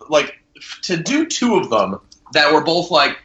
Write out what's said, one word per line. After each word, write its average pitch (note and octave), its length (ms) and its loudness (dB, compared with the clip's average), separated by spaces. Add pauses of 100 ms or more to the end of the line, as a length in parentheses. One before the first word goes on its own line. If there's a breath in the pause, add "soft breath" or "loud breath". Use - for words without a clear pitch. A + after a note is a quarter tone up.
(100)
like, D3 280 0 (160)
f-, - 280 -20
to F3 160 -2
do D4+ 280 0
two A#3 300 0
of - 140 0
them G2 280 0 (340)
that D3+ 200 2
were D3+ 100 4
both E3 280 -2
like, C#3+ 340 2